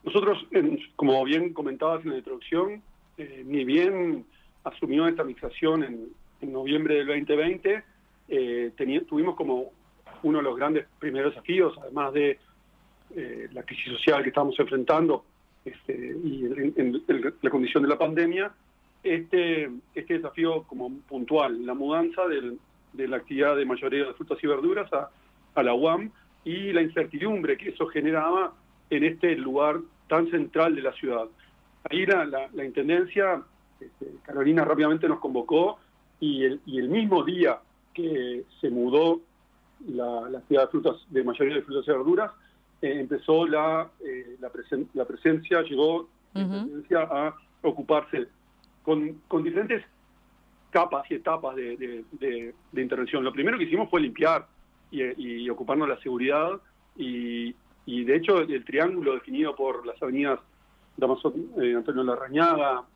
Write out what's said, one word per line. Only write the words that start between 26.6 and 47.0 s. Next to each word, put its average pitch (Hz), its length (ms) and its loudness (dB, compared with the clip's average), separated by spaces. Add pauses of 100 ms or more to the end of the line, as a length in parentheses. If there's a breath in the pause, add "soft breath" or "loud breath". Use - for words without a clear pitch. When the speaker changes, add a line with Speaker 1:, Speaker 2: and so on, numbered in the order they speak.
Speaker 1:
la 170 80 4
incertidumbre 160 800 -2
que 196 120 -8
eso - 180 -4
generaba 160 680 0 (360)
en 147 140 2
este 165 320 2
lugar 143 440 0 (280)
tan 170 220 2
central 160 460 2
de 135 60 -6
la 131 100 -2
ciudad. 117 340 -4 (640 soft breath)
Ahí 185 160 0
la, 185 180 4
la, 135 280 -4
la 139 120 -6
Intendencia, 175 800 2 (380)
este, - 260 -16 (160)
Carolina 143 420 4
rápidamente 156 440 2
nos 160 100 2
convocó 131 600 0 (420 soft breath)
y 139 240 0
el, 131 200 0
y 131 140 -6
el 127 100 -2
mismo 208 360 2
día 170 340 2 (340)
que 127 520 -4 (160)
se 139 100 0
mudó 143 500 4 (640)
la, 120 420 -4
la 131 100 -8
actividad 135 240 4
de 127 60 4
frutas, 139 280 0 (120)
de 131 160 0
mayoreo 139 300 0
de 139 80 0
frutas 139 260 -4
y - 20 -2
verduras, 165 420 2 (500 soft breath)
eh, 143 180 -2
empezó 156 460 2
la, 160 440 0 (140)
eh, 127 360 -10
la 123 100 -10
presen-, 135 440 -6
la 131 100 0
presencia, 160 580 2
llegó 160 460 2 (260)
la 196 100 -2
Speaker 2:
Ujú. 202 220 -4
Speaker 1:
presencia 294 360 0